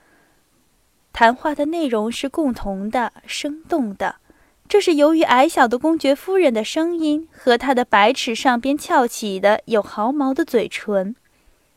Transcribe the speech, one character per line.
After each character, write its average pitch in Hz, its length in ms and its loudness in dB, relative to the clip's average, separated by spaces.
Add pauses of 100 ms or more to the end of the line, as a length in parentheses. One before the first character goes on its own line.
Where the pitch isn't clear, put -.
(1120)
谈 233 220 4
话 302 180 -4
的 294 120 -2
内 320 240 -2
容 220 240 -2
是 - 160 -6
共 269 260 -2
同 196 340 -8
的、 233 240 -4 (140)
生 302 380 -10
动 233 320 -4
的， - 200 -8 (520)
这 403 120 4
是 370 140 2
由 294 180 6
于 320 100 2
矮 262 260 4
小 294 180 4
的 226 100 0
公 311 220 0
爵 277 160 2
夫 381 220 -4
人 302 180 4
的 220 80 -2
声 330 340 -4
音 311 360 -2
和 240 260 0
她 254 160 -2
的 247 100 0
白 214 280 4
齿 254 200 -6
上 240 280 0
边 277 180 -2
翘 285 300 0
起 196 320 -6
的 202 240 4
有 214 180 0
毫 220 300 -4
毛 277 200 -2
的 302 120 -2
嘴 - 240 -2
唇。 196 480 -4 (600)